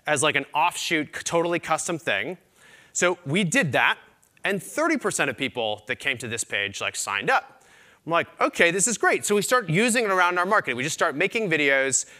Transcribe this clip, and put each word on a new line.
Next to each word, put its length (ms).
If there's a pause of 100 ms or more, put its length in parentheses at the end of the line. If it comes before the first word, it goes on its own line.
as, 160
like, 140
an 180
offshoot, 640
c-, 80
totally 360
custom 380
thing. 400 (540)
So 340
we 200
did 260
that, 260 (460)
and 180
thirty 360
percent 320
of 80
people 500
that 120
came 180
to 100
this 160
page, 380
like, 160
signed 320
up. 340 (420)
I'm 60
like, 160 (140)
"Okay, 280
this 180
is 100
great." 280
So 100
we 60
start 280
using 340
it 80
around 260
our 80
marketing. 300
We 80
just 120
start 200
making 340
videos, 560 (140)